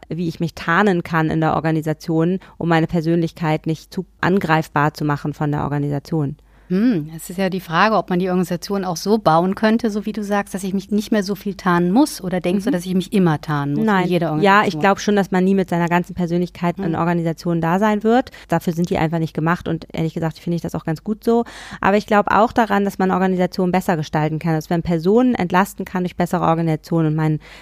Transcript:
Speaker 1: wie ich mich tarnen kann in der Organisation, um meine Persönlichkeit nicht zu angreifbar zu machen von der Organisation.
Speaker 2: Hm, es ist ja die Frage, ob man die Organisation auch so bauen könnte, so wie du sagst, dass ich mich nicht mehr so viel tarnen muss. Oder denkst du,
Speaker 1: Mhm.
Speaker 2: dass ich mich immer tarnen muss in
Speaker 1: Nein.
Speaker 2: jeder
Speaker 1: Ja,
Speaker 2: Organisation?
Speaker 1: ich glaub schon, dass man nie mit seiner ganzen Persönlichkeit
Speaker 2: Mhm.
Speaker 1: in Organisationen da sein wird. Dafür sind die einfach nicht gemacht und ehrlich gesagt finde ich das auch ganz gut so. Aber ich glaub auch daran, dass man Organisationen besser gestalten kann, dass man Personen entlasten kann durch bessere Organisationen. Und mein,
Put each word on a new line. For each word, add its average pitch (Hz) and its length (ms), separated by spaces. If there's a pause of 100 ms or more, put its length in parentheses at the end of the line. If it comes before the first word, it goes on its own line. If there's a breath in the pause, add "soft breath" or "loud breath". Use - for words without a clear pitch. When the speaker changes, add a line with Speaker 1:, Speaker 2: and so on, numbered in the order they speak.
Speaker 1:
wie 165 180
ich 165 120
mich 165 160
tarnen 175 480
kann 160 260
in 160 120
der 156 140
Organisation, 160 840 (180 loud breath)
um 165 120
meine 160 180
Persönlichkeit 165 800
nicht - 260
zu 180 120 (160)
angreifbar 160 720
zu - 120
machen 147 280
von 151 180
der 147 120
Organisation. 143 760 (300 soft breath)
Speaker 2:
Hm, 185 480
es - 140
ist 180 80
ja 190 120
die 185 100
Frage, 185 360
ob 175 140
man 180 100
die 185 100
Organisation 180 560
auch 180 120
so 208 220
bauen 175 360
könnte, 226 360
so 208 140
wie 214 80
du 214 100
sagst, 202 300
dass 185 100
ich 190 100
mich 196 160
nicht 208 220
mehr 214 120
so 196 120
viel 196 200
tarnen 175 360
muss. 262 320
Oder 180 160
denkst 185 240
du, 233 80
Speaker 1:
Mhm. - 20
Speaker 2:
dass 180 120
ich 185 100
mich 180 180
immer 170 260
tarnen 143 360
muss 175 60
in 220 40
Speaker 1:
Nein. 190 220
Speaker 2:
jeder 175 200
Speaker 1:
Ja, 156 60
Speaker 2:
Organisation? 196 340
Speaker 1:
ich 165 120
glaub 196 200
schon, 208 160
dass 196 160
man 185 120
nie 190 100
mit 190 160
seiner 170 180
ganzen 175 280
Persönlichkeit 175 640
Speaker 2:
Mhm. 196 60
Speaker 1:
in 160 100
Organisationen 170 640
da 165 160
sein 214 260
wird. 233 280 (160 loud breath)
Dafür 165 260
sind 175 160
die 185 80
einfach 165 220
nicht 160 160
gemacht 160 320
und 165 260
ehrlich 160 220
gesagt 165 240
finde 170 160
ich 165 60
das 170 140
auch 165 100
ganz 160 180
gut 214 200
so. 233 200 (380 loud breath)
Aber 196 160
ich 214 100
glaub 208 240
auch 220 200
daran, 202 320
dass 196 140
man 190 140
Organisationen 180 600
besser 185 260
gestalten 156 420
kann, 165 160
dass 156 140
man 170 120
Personen 196 540
entlasten 185 500
kann 180 180
durch 180 120
bessere 175 300
Organisationen. 165 640
Und 151 60
mein, 156 240 (220 loud breath)